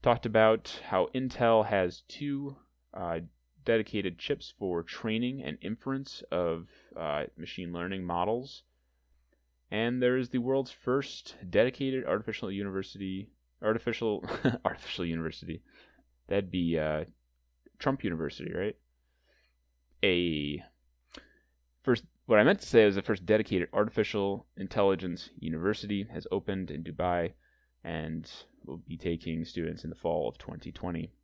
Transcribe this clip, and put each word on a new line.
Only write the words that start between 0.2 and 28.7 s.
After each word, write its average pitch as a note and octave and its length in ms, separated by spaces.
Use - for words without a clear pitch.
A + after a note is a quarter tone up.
about A2 580
how F#2 300
Intel A#2 500
has F#2+ 420
two, C#3 480
uh, E2+ 280
dedicated G#2+ 540
chips - 400
for F2 240
training A#2+ 580
and D2 200
inference C3+ 600
of, E2 360
uh, D2+ 280
machine E2+ 380
learning F#2 300
models. F#2+ 580
And A#2+ 280
there B2 180
is B2 120
the C3 80
world's C3 320
first - 680
dedicated C3 560
artificial G#2 460
university, F#2+ 800
artificial, A2 600
<laughs> - 200
artificial - 420
university. E2 580
That'd G2 240
be, E2+ 260
uh, D#2 280
Trump C3+ 240
University, D#2+ 500
right? F#2+ 240
A E2 600
first, A#2+ 240
what A2 120
I G#2 40
meant F#3+ 180
to - 60
say A2 180
was G2 100
the G2 60
first F#2+ 240
dedicated G#2 480
artificial G2+ 720
intelligence F#2+ 840
university G2+ 760
has E2 180
opened F#2+ 400
in D#2 120
Dubai F2 500
and D#2+ 480
will D2+ 140